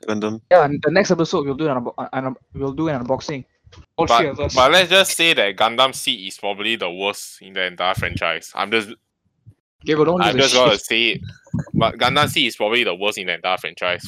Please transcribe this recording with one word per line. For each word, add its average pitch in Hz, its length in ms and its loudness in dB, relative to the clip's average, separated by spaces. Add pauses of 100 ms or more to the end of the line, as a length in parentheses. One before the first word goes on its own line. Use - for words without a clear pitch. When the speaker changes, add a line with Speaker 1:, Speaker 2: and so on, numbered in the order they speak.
Speaker 1:
Gundam. 107 320 -4 (100)
Speaker 2:
Yeah, 175 140 8
and 143 180 -2
the 151 80 0
next 185 200 2
episode 170 360 0
we'll 139 80 -4
do 156 140 -2
an 135 160 -2
unbo-, 123 140 -8
uh, 127 140 -8
an 131 140 -4
un-, 131 100 -6 (180)
we'll 135 180 -6
do 156 160 -2
an 131 160 -4
unboxing. 131 400 -6 (520)
All 160 100 0
three - 200 4
Speaker 3:
But, - 60 -
Speaker 2:
of 139 80 -8
us. 143 140 -4
Speaker 3:
but 131 180 6
let's 175 180 4
just 185 260 4
say 165 180 4
that 101 220 0
Gundam 117 380 2
Seed 110 320 -6
is 95 120 -14
probably 104 380 -4
the 95 140 -4
worst 98 520 -6
in 95 100 -20
the 95 120 -4
entire 90 300 -2
franchise. 85 600 -4
I'm 101 160 -4
just 110 180 0 (960)
Speaker 2:
Gabriel, 151 320 2
don't 180 60 0
Speaker 3:
I'm 202 120 4
Speaker 2:
give 127 60 2
a - 20 4
Speaker 3:
just 127 120 4
gonna 127 180 4
Speaker 2:
shit. 101 140 0
Speaker 3:
say 117 160 0 (100)
it. - 80 -8 (540)
But 113 240 0
Gundam 131 300 2
Seed 127 200 0
is - 80 -8
probably 113 280 2
the 92 100 0
worst 104 240 -2
in 95 80 -8
the 87 80 -2
entire 90 240 -2
franchise. 87 500 -4